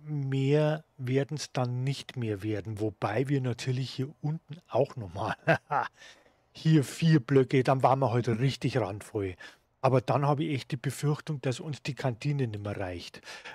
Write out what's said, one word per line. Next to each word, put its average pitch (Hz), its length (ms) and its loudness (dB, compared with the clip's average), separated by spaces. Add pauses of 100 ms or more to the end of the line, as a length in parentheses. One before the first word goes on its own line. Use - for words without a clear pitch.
mehr 147 760 2 (140)
werden's 135 540 -2
dann 123 320 -2
nicht - 340 -4
mehr 107 240 -4
werden, 107 380 -4
wobei 107 500 -2
wir 139 120 2
natürlich 127 500 -2
hier 135 200 -6 (120)
unten 151 340 -6 (120)
auch - 260 0
nochmal, 98 400 -6 (100)
<laughs> 139 420 0 (640)
hier 160 320 4
vier 160 360 4
Blöcke, 135 440 4
dann 135 200 4
waren 135 160 6
wir 131 100 2
heute 117 300 0
richtig 127 400 0
randvoll. 98 560 -4 (480)
Aber 131 160 6
dann 139 280 2
habe 147 160 2
ich 156 100 -2
echt - 180 -6
die 139 60 -4
Befürchtung, 147 640 -4
dass 131 180 -2
uns 156 220 -8
die 139 140 -8
Kantine 139 500 -2
nicht 104 180 -8
mehr 101 140 -6
reicht. 92 420 -8 (360)